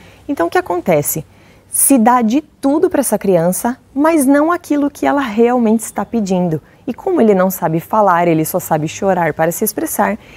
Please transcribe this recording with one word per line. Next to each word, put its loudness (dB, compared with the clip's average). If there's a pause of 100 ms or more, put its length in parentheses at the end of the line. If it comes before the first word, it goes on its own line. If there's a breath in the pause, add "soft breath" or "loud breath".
(280 loud breath)
Então -2
o -4
que 0
acontece? -2 (440 soft breath)
Se 2
dá 4
de 0
tudo -2
pra -2
essa -2
criança, 0 (180)
mas 2
não 4
aquilo -2
que -6
ela 0
realmente 2
está -8
pedindo. -2 (240 soft breath)
E -6
como -2
ele 6
não 2
sabe -2
falar, 2
ele 2
só -4
sabe -2
chorar -2
para 0
se -4
expressar, -4 (200 loud breath)